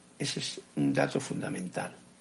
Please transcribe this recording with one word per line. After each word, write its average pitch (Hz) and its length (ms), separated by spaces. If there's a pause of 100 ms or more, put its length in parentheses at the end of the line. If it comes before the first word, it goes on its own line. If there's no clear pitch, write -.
(200)
Ese 143 200
es - 220 (140)
un 139 180
dato - 260
fundamental. - 760 (260)